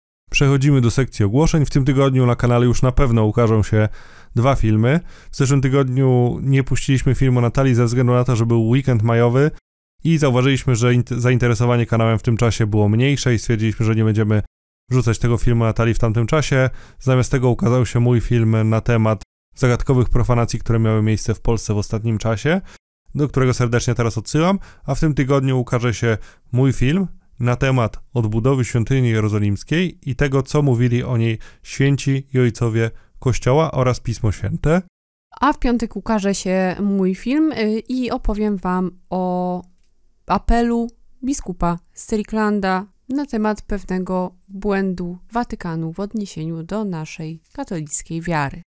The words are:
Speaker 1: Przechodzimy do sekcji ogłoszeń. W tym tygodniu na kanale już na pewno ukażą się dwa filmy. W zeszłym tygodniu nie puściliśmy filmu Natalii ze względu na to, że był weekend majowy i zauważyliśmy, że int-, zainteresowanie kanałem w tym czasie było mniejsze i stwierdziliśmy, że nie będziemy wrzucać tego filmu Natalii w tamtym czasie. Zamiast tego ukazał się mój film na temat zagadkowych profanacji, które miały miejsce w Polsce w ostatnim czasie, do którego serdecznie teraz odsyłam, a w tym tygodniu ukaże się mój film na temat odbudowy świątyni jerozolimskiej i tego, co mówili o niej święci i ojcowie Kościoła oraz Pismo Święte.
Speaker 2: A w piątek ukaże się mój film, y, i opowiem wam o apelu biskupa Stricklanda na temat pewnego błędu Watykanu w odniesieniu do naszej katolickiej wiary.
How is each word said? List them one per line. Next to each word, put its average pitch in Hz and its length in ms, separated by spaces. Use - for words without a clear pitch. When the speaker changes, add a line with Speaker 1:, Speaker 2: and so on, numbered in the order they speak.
Speaker 1:
Przechodzimy 139 500
do 117 100
sekcji 113 340
ogłoszeń. 143 400
W - 40
tym 135 160
tygodniu 131 400
na 120 100
kanale 120 300
już 120 160
na 127 100
pewno 117 340
ukażą 110 380
się 107 260
dwa 131 200
filmy. 110 440
W - 40
zeszłym 139 260
tygodniu 127 800
nie 135 220
puściliśmy 131 520
filmu 127 260
Natalii 127 340
ze 120 100
względu 123 280
na 123 100
to, 123 120
że 113 100
był 117 240
weekend 123 340
majowy 120 480
i 160 140
zauważyliśmy, 131 580
że 123 180
int-, 120 260
zainteresowanie 120 680
kanałem 113 340
w - 40
tym 113 140
czasie 113 300
było 104 220
mniejsze 127 440
i 107 60
stwierdziliśmy, 113 460
że 110 100
nie 110 80
będziemy 107 380
wrzucać 117 300
tego 120 180
filmu 117 260
Natalii 113 300
w - 60
tamtym 113 280
czasie. 135 420
Zamiast 127 320
tego 127 180
ukazał 117 360
się - 140
mój 120 220
film 110 480
na 110 120
temat 110 400
zagadkowych 127 540
profanacji, 117 500
które 113 200
miały 110 240
miejsce 110 300
w - 80
Polsce 113 320
w 101 40
ostatnim 107 400
czasie, 143 440
do 143 120
którego 127 260
serdecznie 120 420
teraz 117 220
odsyłam, 170 420
a 139 120
w - 40
tym 156 140
tygodniu 135 460
ukaże 120 340
się 113 240
mój 127 220
film 156 340
na 120 160
temat 127 440
odbudowy 117 520
świątyni 123 440
jerozolimskiej 107 1000
i 123 60
tego, 135 280
co 151 180
mówili 123 420
o 123 140
niej 113 200
święci 135 720
i 127 60
ojcowie 113 520
Kościoła 135 520
oraz 123 280
Pismo 107 320
Święte. 160 500
Speaker 2:
A - 120
w - 60
piątek 233 360
ukaże 196 400
się 185 460
mój 196 340
film, 302 360
y, 220 280
i 247 320
opowiem 214 460
wam 180 340
o 180 540
apelu 233 600
biskupa 180 560
Stricklanda 208 920
na 277 160
temat 214 360
pewnego 185 720
błędu 190 680
Watykanu 165 640
w - 60
odniesieniu 165 640
do 208 220
naszej 160 560
katolickiej 165 680
wiary. 160 480